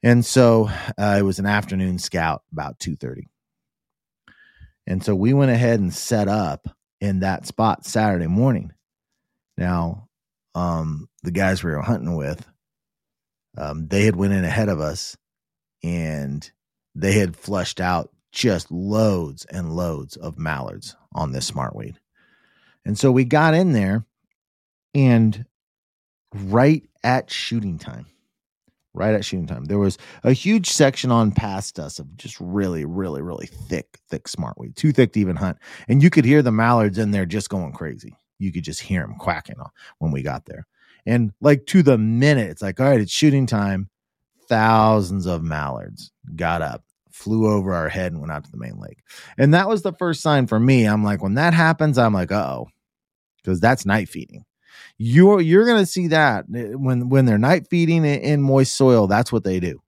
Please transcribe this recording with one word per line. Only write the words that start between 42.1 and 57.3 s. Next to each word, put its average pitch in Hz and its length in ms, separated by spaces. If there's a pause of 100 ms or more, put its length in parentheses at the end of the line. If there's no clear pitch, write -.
it's 78 120
like, 98 180
"All 131 80
right, 131 140
it's 95 100
shooting 139 340
time." 98 440 (580)
Thousands 110 800
of 85 180
mallards 69 720 (220)
got 85 260
up, 67 240 (260)
flew 110 360
over 98 260
our 80 160
head, 90 220
and 82 80
went 78 120
out 73 120
to - 80
the - 60
main 58 220
lake. - 240 (340)
And 143 160
that 190 160
was 214 140
the 190 100
first 170 280
sign 139 260
for 110 120
me. 123 260
I'm 107 180
like, 104 180
when 98 140
that 165 180
happens, 160 440
I'm 117 160
like, 90 180
"Uh-oh," 67 360 (800)
'cause 92 140
that's 123 260
night 98 240
feeding. - 340 (540)
You're, 175 440
you're 175 240
gonna 226 200
see 175 220
that, 147 460
eh, 113 200
when, 127 360
when 135 160
they're 110 120